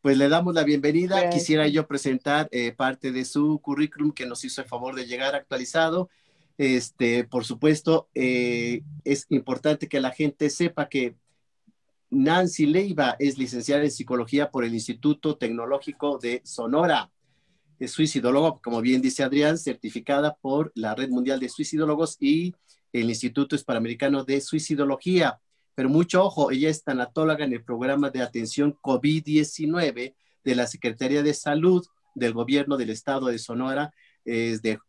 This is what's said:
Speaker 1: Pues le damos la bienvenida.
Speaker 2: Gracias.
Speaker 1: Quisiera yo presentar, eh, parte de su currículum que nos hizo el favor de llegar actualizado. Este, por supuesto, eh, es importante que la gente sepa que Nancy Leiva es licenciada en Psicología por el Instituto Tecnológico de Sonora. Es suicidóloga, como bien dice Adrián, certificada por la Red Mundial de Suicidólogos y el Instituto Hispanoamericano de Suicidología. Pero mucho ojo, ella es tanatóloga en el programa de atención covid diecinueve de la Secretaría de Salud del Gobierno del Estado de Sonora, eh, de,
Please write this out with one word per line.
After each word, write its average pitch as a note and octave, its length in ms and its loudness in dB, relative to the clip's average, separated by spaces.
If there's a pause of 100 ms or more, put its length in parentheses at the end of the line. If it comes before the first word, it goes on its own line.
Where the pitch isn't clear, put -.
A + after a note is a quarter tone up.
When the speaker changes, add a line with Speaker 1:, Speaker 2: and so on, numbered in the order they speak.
Speaker 1:
Pues C#3 160 4
le C#3 120 4
damos F3 260 2
la D#3+ 100 2
bienvenida. D3+ 560 2
Speaker 2:
Gracias. F3 140 2
Speaker 1:
Quisiera D#3 340 2
yo D#3 180 0
presentar, C#3+ 640 -2
eh, A#2+ 220 -2
parte C3 400 -4
de B2+ 120 -4
su D3 360 0
currículum D3 520 -2
que B2+ 140 -8
nos A#2+ 180 -10
hizo C3 160 -8
el B2+ 80 -10
favor B2+ 260 -8
de B2+ 120 -8
llegar C3 280 -4
actualizado. D#3+ 760 -2 (480)
Este, B2 680 2
por A#2 200 -4
supuesto, D3+ 680 2
eh, A#2+ 680 0 (220)
es C#3 240 0
importante C3+ 600 0
que C#3 120 -2
la B2+ 100 -2
gente D3 400 -2
sepa E3 380 -2
que B2+ 280 -2 (960)
Nancy D#3+ 560 4
Leiva D3+ 520 2
es C#3 180 0
licenciada B2+ 460 -2
en D3 80 2
Psicología B2+ 600 -2
por B2 140 -2
el A#2 80 -2
Instituto D3 640 -2
Tecnológico C3 800 -4
de A#2+ 260 -4
Sonora. C3+ 680 0 (680)
Es B2+ 120 -6
suicidóloga, D3 720 2
como A#2 180 -2
bien B2+ 220 4
dice C3 200 0
Adrián, D3 360 2
certificada C#3 840 -2
por C#3 340 -2
la A2 200 -4
Red C3 160 -4
Mundial B2+ 280 0
de B2+ 120 -6
Suicidólogos D3+ 680 -2
y D#3+ 360 0 (380)
el A#2 180 0
Instituto B2 440 -2
Hispanoamericano B2 680 -2
de C3+ 160 0
Suicidología. D3+ 1000 0 (360)
Pero C3 160 0
mucho F3 340 4
ojo, D#3 260 2
ella C#3 200 2
es D#3 120 -4
tanatóloga D3 640 0
en C3 80 -2
el A#2 100 -6
programa C3 480 0
de B2+ 120 -4
atención B2 580 -2
covid C#3+ 420 0
diecinueve D3+ 920 0 (260)
de C3 140 0
la B2 100 2
Secretaría B2+ 560 -2
de D3 120 2
Salud E3+ 520 2 (280)
del B2 180 0
Gobierno C#3 440 0
del A2+ 140 -2
Estado B2 360 -4
de A#2+ 120 -2
Sonora, C3 540 -6 (320)
eh, A#2 360 -2
de, A2 280 -2